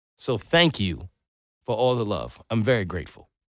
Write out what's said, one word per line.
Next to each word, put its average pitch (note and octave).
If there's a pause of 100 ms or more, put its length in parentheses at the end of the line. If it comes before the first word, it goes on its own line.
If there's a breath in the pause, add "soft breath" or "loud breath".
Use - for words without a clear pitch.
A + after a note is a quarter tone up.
(180)
So A#2+
thank E3+
you F2+ (560)
for A#2
all B2
the A#2
love. D#2+
I'm A2+
very A2+
grateful. E2+ (220)